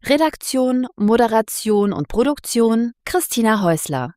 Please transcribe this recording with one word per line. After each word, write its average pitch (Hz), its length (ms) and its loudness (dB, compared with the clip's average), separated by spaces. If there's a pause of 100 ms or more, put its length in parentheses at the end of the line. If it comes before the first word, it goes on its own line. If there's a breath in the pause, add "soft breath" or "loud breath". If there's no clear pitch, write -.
Redaktion, 262 880 0
Moderation 220 960 2
und 190 160 -6
Produktion 233 840 0 (100)
Christina 226 580 0
Häusler. 156 560 -2